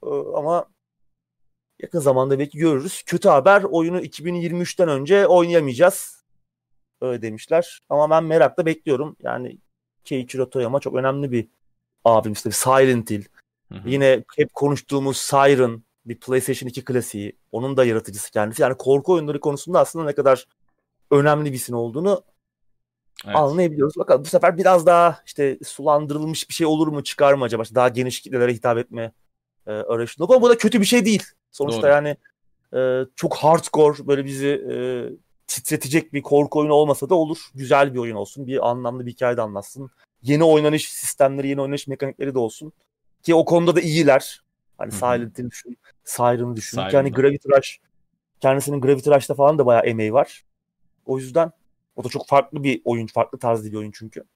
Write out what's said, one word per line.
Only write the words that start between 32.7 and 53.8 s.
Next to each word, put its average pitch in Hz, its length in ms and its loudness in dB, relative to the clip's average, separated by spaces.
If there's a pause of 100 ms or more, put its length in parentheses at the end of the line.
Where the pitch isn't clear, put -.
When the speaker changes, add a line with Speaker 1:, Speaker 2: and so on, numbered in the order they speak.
Speaker 1:
e, 127 320 -2 (100)
çok - 200 -4
hardcore, 151 720 2
böyle 139 180 0
bizi, 135 220 -6 (240)
e, 123 40 -6 (720)
titretecek 151 680 -4
bir 139 80 -6
korku 143 380 2
oyunu 151 140 0
olmasa 143 360 2
da 190 60 2
olur. 156 220 -2 (180)
Güzel 139 380 2
bir 123 60 -6
oyun 117 160 -6
olsun. 104 320 -10
Bir 127 220 -2
anlamlı 123 360 -6
bir 123 60 -10
hikaye 123 260 -2
de 117 40 -2
anlatsın. 107 500 -10 (300)
Yeni 147 220 2
oynanış 151 460 4
sistemleri, 139 580 -2
yeni 139 140 -4
oynanış 139 260 -6
mekanikleri 139 460 -8
de 127 60 -2
olsun. 123 340 -6 (500)
Ki 165 120 2
o 160 100 4
konuda 170 300 2
da 175 60 2
iyiler. 151 600 2 (360)
Hani - 140 -12
Speaker 2:
Hı - 40 -12
hı. 98 40 -10
Speaker 1:
Silent 120 380 -2
Hill 123 120 -10
düşün, - 280 -18 (260)
Siren'ı 123 520 -2
düşün. 110 220 -10
Ki 95 60 -4
Speaker 2:
Siren'da. 95 140 0
Speaker 1:
hani 135 140 0
Gravity 139 380 0
Rush, 139 300 2 (600)
kendisinin 139 420 0
Gravity 131 280 0
Rush'ta 143 240 2
falan 143 240 4
da 139 80 4
bayağı 117 180 4
emeği 110 300 -2
var. - 300 -2 (640)
O 131 120 -4
yüzden 135 340 -2 (440)
o - 80 -12
da 120 60 -6
çok - 180 -10
farklı 139 360 0
bir 135 220 -2
oyun, 117 220 -4
farklı 117 320 -4
tarzda 113 320 -4
bir 107 60 -10
oyun 107 140 -10